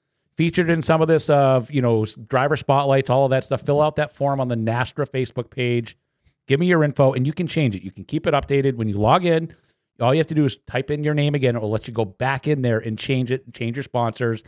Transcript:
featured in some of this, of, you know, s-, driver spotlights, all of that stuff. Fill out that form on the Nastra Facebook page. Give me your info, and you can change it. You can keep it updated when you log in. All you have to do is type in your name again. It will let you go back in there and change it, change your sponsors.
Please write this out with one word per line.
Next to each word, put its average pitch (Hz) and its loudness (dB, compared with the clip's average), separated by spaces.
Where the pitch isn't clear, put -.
featured 165 2
in 165 0
some 160 2
of 160 4
this, 160 2
of, 135 4
you 143 0
know, 117 2
s-, 107 -6
driver 139 2
spotlights, 135 2
all 135 4
of 131 0
that 131 0
stuff. 127 -4
Fill 147 0
out 151 0
that 147 -2
form 139 -2
on 127 -2
the 123 -2
Nastra 117 -2
Facebook 127 -6
page. 120 -4
Give 135 2
me 175 2
your 170 4
info, 139 2
and 127 -2
you 151 -2
can 175 -6
change 139 0
it. 92 -10
You 92 -12
can 92 -16
keep - -6
it 160 2
updated 139 0
when 113 -4
you 101 -4
log 127 4
in. 165 0
All 120 2
you 156 2
have 156 0
to 165 -8
do 151 2
is 131 -2
type 131 -6
in 147 -4
your 151 0
name 147 0
again. 127 0
It 110 -4
will 107 -4
let 110 -4
you 120 -12
go 110 -2
back 127 -4
in 147 0
there 120 2
and 110 -6
change 127 -2
it, 131 -6
change 120 -6
your 139 -8
sponsors. 117 -4